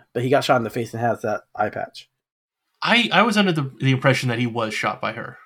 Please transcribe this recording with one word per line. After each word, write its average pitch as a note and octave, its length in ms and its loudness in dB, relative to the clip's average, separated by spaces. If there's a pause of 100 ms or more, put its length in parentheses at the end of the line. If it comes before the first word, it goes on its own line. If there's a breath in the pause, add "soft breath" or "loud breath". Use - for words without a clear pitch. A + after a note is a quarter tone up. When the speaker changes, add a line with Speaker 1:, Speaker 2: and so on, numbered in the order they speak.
(140)
Speaker 1:
but A#2+ 80 -2
he B2+ 80 -2
got C3 140 2
shot C#3 120 4
in A#2+ 80 0
the G#2+ 60 -4
face A#2+ 240 -8
and A#2 80 -4
has A2+ 180 -2
that G#2 220 -4 (120)
eye G#2+ 140 -2
patch. - 400 -10 (720)
Speaker 2:
I, G#3+ 320 2
I E3+ 80 6
was G#3+ 160 2
under F#3+ 160 4
the, C#3+ 180 -2 (100)
the C3 100 2
impression C3 400 2
that A#2 80 -2
he B2 80 0
was A2+ 260 -4
shot G#2+ 300 -4
by G#2+ 100 -4
her. - 340 -12